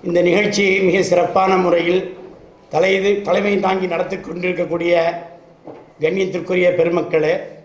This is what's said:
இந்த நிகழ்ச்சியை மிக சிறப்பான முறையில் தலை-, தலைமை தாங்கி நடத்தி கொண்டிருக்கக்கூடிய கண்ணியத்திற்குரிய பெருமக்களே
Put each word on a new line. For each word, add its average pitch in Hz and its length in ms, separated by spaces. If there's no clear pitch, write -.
இந்த 175 120
நிகழ்ச்சியை 202 480
மிக 180 100
சிறப்பான 190 440
முறையில் 175 360
தலை-, 190 420
தலைமை 202 280
தாங்கி 185 300
நடத்தி 175 240
கொண்டிருக்கக்கூடிய 175 760
கண்ணியத்திற்குரிய 180 640
பெருமக்களே 165 560